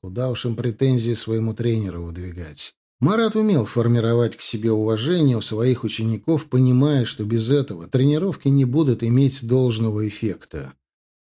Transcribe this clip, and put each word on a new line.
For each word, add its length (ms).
куда 260
уж 160
им 100
претензии 600
своему 400
тренеру 480
выдвигать. 720
Марат 340
умел 300
формировать 720
к 60
себе 300
уважение 680
у 20
своих 420
учеников, 680
понимая, 560
что 180
без 260
этого 380
тренировки 600
не 180
будут 360
иметь 460
должного 580
эффекта. 680